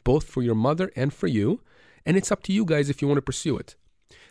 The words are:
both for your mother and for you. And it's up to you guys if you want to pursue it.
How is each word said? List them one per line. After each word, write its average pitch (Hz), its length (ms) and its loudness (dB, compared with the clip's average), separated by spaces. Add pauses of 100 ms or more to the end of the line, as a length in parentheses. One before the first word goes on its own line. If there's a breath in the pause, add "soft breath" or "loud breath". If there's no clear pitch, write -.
both 143 220 2
for - 180 -6
your 117 140 0
mother 156 400 0
and 139 180 -2
for 185 140 -2
you. 123 320 0 (440 soft breath)
And 165 120 2
it's 196 160 0
up - 120 -2
to 190 80 -2
you 208 120 2
guys 147 260 2
if - 100 -6
you 143 60 0
want 143 120 2
to 135 40 0
pursue - 340 -4
it. - 200 -12 (540 loud breath)